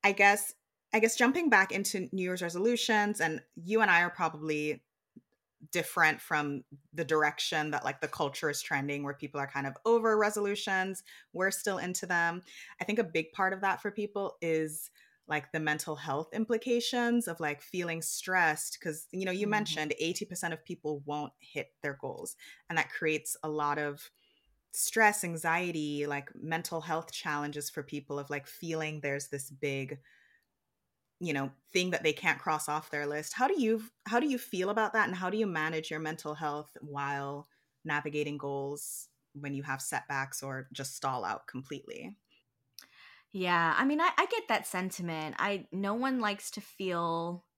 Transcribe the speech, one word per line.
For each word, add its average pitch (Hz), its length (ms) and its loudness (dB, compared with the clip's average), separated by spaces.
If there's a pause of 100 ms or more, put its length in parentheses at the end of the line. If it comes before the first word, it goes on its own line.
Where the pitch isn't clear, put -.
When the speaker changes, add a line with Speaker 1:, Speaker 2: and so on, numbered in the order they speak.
Speaker 1:
I 202 100 6
guess, 202 400 6 (400)
I 226 60 6
guess 226 180 6
jumping 277 320 6
back 190 220 6
into 196 420 -2
New 190 100 -2
Year's 180 200 -2
resolutions, 208 760 2
and 156 200 0 (140)
you 190 260 2
and 202 100 6
I 175 120 8
are 175 80 2
probably 151 720 -2 (880)
different 165 500 4
from 147 420 -2 (300)
the 156 120 -2
direction 151 680 2
that, - 140 -4
like, 139 160 -2
the 151 60 -2
culture 147 420 -2
is 143 120 -2
trending 143 420 -2
where 143 100 -4
people 143 260 -8
are 139 80 -2
kind 139 180 -4
of 135 200 -6
over 226 320 6
resolutions. 202 880 0 (280)
We're 185 200 2
still 190 260 -2
into 180 280 -4
them. 175 360 2 (400)
I - 20 -2
think 214 160 2
a 214 40 2
big 160 280 -2
part 190 220 2
of 190 80 -4
that 190 200 2
for 208 100 -2
people 208 500 -4
is, 160 500 0 (360)
like, 151 260 -2
the 160 80 0
mental 151 340 -2
health 147 380 -2
implications 240 960 2
of, 165 100 -6
like, 147 220 -2
feeling 170 400 -4
stressed 170 800 2
'cause, 156 320 -6
you 190 120 -4
know, 185 60 0
you 196 140 0
Speaker 2:
Mm-hmm. - 20 0
Speaker 1:
mentioned 208 520 0
eighty 170 260 0
percent 170 280 -4
of 160 120 -10
people 151 360 -4
won't 147 380 -6
hit - 420 -8
their 143 120 -4
goals, - 420 -8 (340)
and 165 80 0
that - 120 0
creates 156 520 0
a 156 80 -4
lot 151 300 0
of 143 320 -4 (640)
stress, 208 500 4
anxiety, 165 840 0
like, 143 280 -6
mental 165 460 -4
health 165 320 -4
challenges 147 560 -4
for 147 140 -6
people 143 360 -6
of, 139 100 -8
like, 143 180 -6
feeling 156 540 -6
there's 139 280 -4
this 139 220 -6
big, 139 500 -4 (1160)
you 165 140 -2
know, 135 180 0 (200)
thing 180 200 2
that - 120 0
they 156 100 4
can't 151 260 0
cross 156 280 0
off 151 220 -4
their 147 180 -2
list. 151 260 -6
How 254 140 2
do 370 120 2
you, 220 240 2 (240)
how 233 120 2
do 302 80 2
you 254 100 0
feel 185 320 -2
about 220 240 0
that, 214 140 4
and 185 80 -2
how 180 140 -2
do 208 80 -2
you 220 100 2
manage 160 420 -2
your 156 100 -4
mental 156 360 -4
health 151 460 -6
while 143 640 -4 (380)
navigating 147 520 0
goals 139 720 -6 (240)
when 143 200 -6
you 139 100 -4
have 135 180 -4
setbacks 135 600 -4
or 131 300 -6
just - 220 -8
stall 131 280 -2
out 95 240 -4
completely? 147 720 -10 (1120)
Speaker 2:
Yeah, 175 460 4
I 269 80 4
mean, 294 140 2
I, 339 180 4
I 359 100 4
get 453 220 -2
that - 180 2
sentiment. 170 720 -4
I, 202 320 -2
no 196 240 0
one 254 240 0
likes 208 320 -2
to 208 100 -8
feel 170 840 -2 (120)